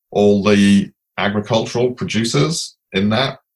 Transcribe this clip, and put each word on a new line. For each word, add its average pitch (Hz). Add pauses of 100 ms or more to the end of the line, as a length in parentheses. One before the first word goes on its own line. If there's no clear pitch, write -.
(120)
all 101
the 101 (260)
agricultural 110
producers 123 (160)
in 98
that 131 (160)